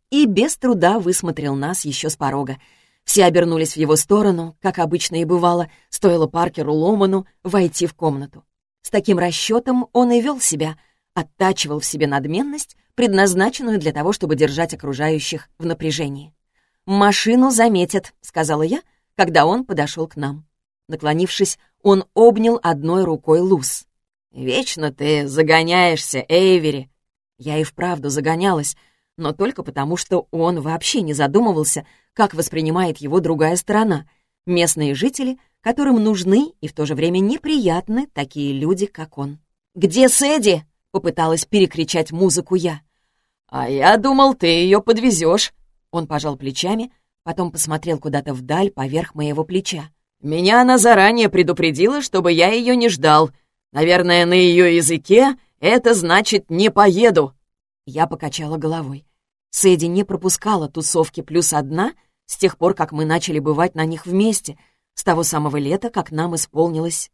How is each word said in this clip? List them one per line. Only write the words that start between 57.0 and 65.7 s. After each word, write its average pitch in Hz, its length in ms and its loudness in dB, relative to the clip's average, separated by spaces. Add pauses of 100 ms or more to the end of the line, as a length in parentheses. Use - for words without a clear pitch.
Я 151 200 -2
покачала 156 500 -10
головой. 151 480 -8 (460)
Сэдди 180 360 4
не 185 180 0
пропускала 185 640 -2
тусовки 160 540 -4
плюс 156 300 -2
одна 156 400 -2 (320)
с - 120 -10
тех 185 200 0
пор, 185 180 0
как 160 180 -4
мы 156 120 -4
начали 156 360 -2
бывать 151 340 -2
на 160 100 -4
них 160 220 -8
вместе, 202 500 -2 (380)
с - 80 -12
того 165 220 0
самого 151 320 -4
лета, 165 340 -4